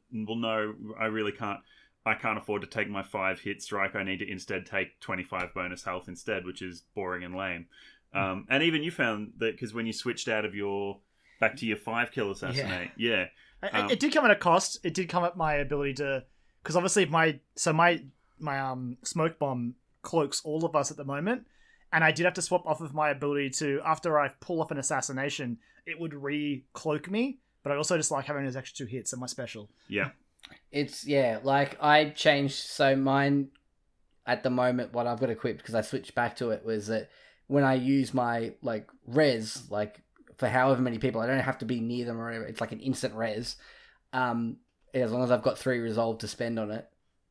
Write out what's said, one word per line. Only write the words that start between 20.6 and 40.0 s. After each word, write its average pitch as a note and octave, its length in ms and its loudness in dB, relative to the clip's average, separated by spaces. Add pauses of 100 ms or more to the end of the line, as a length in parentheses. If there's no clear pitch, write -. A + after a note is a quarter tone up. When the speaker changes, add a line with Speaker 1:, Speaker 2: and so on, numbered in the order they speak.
Speaker 2:
of D#3+ 100 2
us C#3 160 2
at C#3+ 60 -12
the C#3+ 80 -8
moment, E3+ 420 -2 (460)
and D#3+ 100 6
I D#3+ 80 8
did E3 140 4
have F3+ 80 6
to F3 80 -4
swap F3 240 2
off D#3 160 0
of C#3+ 120 -8
my D3+ 160 2
ability C#3+ 420 0
to, C#3+ 340 0
after D#3+ 340 2
I C#3+ 80 2 (140)
pull E3 200 -2
off D#3 100 -2
an D3 60 -4
assassination, C3+ 800 -2 (280)
it E3 120 -8
would E3 160 -6
re-cloak D3 960 -4
me, B3 300 -2 (240)
but C#3+ 80 -2
I C#3+ 60 0
also D#3 180 0
just D#3 160 0
like C#3 140 -2
having C#3+ 180 -4
those C3 140 -4
extra - 280 -12
two G#2+ 60 -10
hits B2+ 220 -6
on B2+ 80 -8
my B2+ 60 -8
special. A2+ 440 -10 (160)
Speaker 1:
Yeah. G2 240 0 (600)
Speaker 3:
It's, C#3+ 340 -4
yeah, B2+ 360 4
like, C#3 400 2
I D3+ 280 8
changed, C#3+ 460 4
so C3+ 420 4
mine C#3 520 4 (760)
at B2 180 0
the C3 60 2
moment, B2+ 440 2
what A#2+ 140 0
I've A#2 140 -2
got B2 80 2
equipped, A2+ 340 -4
'cause G#2+ 120 -10
I D#3+ 60 2
switched - 340 -6
back A#2+ 220 0
to A#2+ 140 -2
it, G#2+ 140 -4
was G#2+ 220 -2
that A2 220 -2 (380)
when C#3 160 4
I C3 120 6
use C3 380 2
my, A#2 480 0
like, A2+ 280 -4 (180)
res, B2 640 2
like, G#2 300 -4 (360)